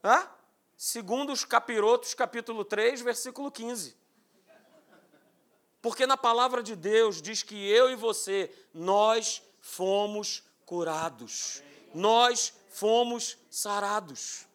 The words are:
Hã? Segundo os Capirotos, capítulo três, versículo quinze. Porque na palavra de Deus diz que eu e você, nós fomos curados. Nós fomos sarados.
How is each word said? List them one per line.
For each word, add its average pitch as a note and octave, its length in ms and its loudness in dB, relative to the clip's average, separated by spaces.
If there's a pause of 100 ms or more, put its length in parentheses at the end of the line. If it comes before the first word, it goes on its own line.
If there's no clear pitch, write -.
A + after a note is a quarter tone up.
Hã? D4 240 4 (480)
Segundo A#3+ 560 -4
os - 100 -4
Capirotos, A#3 680 2
capítulo A3+ 540 -6
três, A#3 340 0
versículo B3+ 500 -6
quinze. A3+ 460 -10 (1800)
Porque A#3 260 0
na C4 120 4
palavra A#3+ 440 2
de G#3+ 140 -10
Deus G3+ 460 2
diz - 200 -6
que - 120 -14
eu G#3+ 340 4
e C4 60 -2
você, G3 600 -4 (200)
nós G#3 680 2 (160)
fomos G#3 840 -4 (240)
curados. D#3+ 960 -6 (320)
Nós A3+ 580 4 (160)
fomos A#3 680 0 (100)
sarados. G3+ 1080 -4